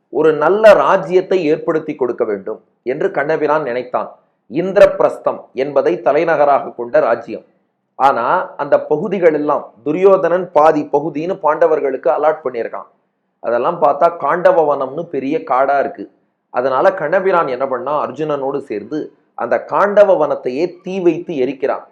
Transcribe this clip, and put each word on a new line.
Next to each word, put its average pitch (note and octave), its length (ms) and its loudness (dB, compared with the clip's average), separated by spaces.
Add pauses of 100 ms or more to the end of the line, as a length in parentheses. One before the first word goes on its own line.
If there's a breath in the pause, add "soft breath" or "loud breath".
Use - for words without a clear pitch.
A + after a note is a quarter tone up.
ஒரு D#3 240 2
நல்ல F#3+ 400 2
ராஜ்யத்தை F3+ 720 0
ஏற்படுத்தி D#3 500 -2
கொடுக்க A#2+ 280 -2
வேண்டும் G#2 380 -6 (220)
என்று D#3+ 280 -4
கண்ணபிரான் D3+ 520 0
நினைத்தான். B2 520 -6 (360)
இந்திரபிரஸ்தம் F3 880 2 (140)
என்பதை C#3 480 0
தலைநகராக C#3+ 680 2
கொண்ட A#2+ 300 -2
ராஜ்யம். A#2 460 -2 (500)
ஆனா, C3+ 640 0
அந்த C#3+ 240 2
பகுதிகள் F3 520 0
எல்லாம் D3 400 -2 (100)
துரியோதனன் F3+ 680 2
பாதி D3 400 4
பகுதின்னு D3+ 520 -4
பாண்டவர்களுக்கு D3+ 680 0
அலாட் D3+ 340 0
பண்ணியிருக்கான். A2+ 440 -8 (520)
அதெல்லாம் C3+ 420 -2
பார்த்தா C#3+ 360 2
காண்டவ D#3+ 580 2
வனம்னு C3+ 280 -6
பெரிய C#3+ 340 -4
காடா C#3 420 0
இருக்கு. - 320 -6 (380)
அதனால C3+ 440 0
கண்ணபிரான் F3 540 0
என்ன B2+ 200 -4
பண்ணா, B2+ 400 -4
அர்ஜுனனோடு C#3 500 -6
சேர்ந்து A#2 540 -8 (220)
அந்த A#2+ 300 -2
காண்டவ F#3+ 640 4
வனத்தையே C#3 560 -4
தீ F#3+ 160 -6
வைத்து F3 340 0
எரிக்கிறான். C3 580 -2